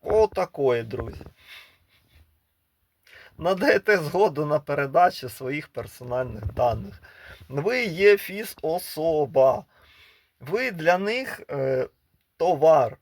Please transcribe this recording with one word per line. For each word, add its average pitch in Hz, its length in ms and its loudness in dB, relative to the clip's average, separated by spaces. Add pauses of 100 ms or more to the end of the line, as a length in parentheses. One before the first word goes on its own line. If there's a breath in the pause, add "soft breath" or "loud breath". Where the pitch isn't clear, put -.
Отакої, 180 800 0
друзі. - 420 -10 (2250 loud breath)
Надаєте 196 580 2
згоду 156 500 0
на 147 120 0
передачу 143 680 0
своїх 135 400 -8
персональних 120 840 -8
даних. 110 500 -2 (460 loud breath)
Ви 202 360 -4
є 202 320 4
фізособа. 160 1500 0 (760 soft breath)
Ви 214 300 -4
для 175 280 2
них, 226 420 -4 (100)
е, 135 380 -2 (480)
товар. 156 640 4